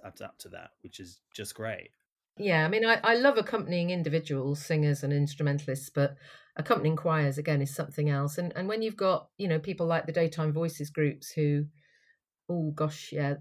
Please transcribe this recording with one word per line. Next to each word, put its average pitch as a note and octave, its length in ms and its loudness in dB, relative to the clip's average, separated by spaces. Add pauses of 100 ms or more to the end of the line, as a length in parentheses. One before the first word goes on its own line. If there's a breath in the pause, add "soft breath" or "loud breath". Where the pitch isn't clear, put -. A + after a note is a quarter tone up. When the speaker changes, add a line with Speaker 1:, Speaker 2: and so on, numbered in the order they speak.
Speaker 1:
adapt - 380 -16
to F2+ 80 -18
that, F2 220 -18 (100)
which - 180 -20
is F2 200 -18 (140)
just G#2 220 -10
great. F#2+ 340 -8 (480)
Speaker 2:
Yeah, E3+ 260 4
I D#3+ 40 2
mean, A3 160 2
I, A3+ 180 4
I A3+ 140 6
love B3+ 220 6
accompanying F3 520 0
individual D3+ 640 0
singers D3 480 2
and C#3+ 100 0
instrumentalists, C#3+ 800 0
but C#3+ 260 0 (400 loud breath)
accompanying D#3 400 2
choirs, D3 420 2
again, D3 220 0
is C3+ 140 -2
something D3 340 -2
else. C#3+ 300 0
And, F3 180 -4
and F#3 120 -4
when A3 140 -2
you've A3 140 -4
got, F#3+ 400 2
you G3 120 -2
know, D#3+ 100 2
people E3+ 280 -2
like E3 200 0
the D#3+ 60 -4
Daytime D#3+ 400 0
Voices D#3+ 380 -2
groups - 400 0
who, D3 360 2 (840 soft breath)
oh, D#3+ 240 0
gosh, D3+ 400 -4
yeah, C#3+ 280 -2